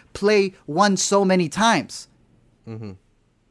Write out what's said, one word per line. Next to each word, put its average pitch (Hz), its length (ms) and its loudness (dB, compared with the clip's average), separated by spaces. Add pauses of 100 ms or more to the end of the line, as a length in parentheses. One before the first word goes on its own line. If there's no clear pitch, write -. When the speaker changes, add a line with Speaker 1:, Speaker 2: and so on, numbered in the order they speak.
(140)
Speaker 1:
play 196 400 0 (120)
one 185 300 2
so 202 280 2
many 185 240 2
times. 196 600 -2 (580)
Speaker 2:
Mm-hmm. 113 260 -14 (580)